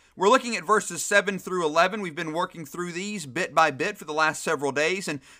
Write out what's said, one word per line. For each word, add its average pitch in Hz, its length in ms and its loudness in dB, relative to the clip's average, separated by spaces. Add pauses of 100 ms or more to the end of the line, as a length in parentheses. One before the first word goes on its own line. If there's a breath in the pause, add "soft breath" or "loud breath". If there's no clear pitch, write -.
(160 soft breath)
We're 190 140 4
looking 240 260 4
at 170 100 -8
verses 185 400 0
seven 202 320 2
through 180 260 -4
eleven. 175 380 2
We've 170 140 -6
been 156 180 -6
working 170 320 -4
through 175 280 -8
these 190 340 -6
bit 139 260 -4
by 160 160 6
bit 160 300 -4
for 190 60 -14
the 151 60 -10
last 156 300 2
several 143 300 0
days, 165 360 0
and 147 120 -4 (200 loud breath)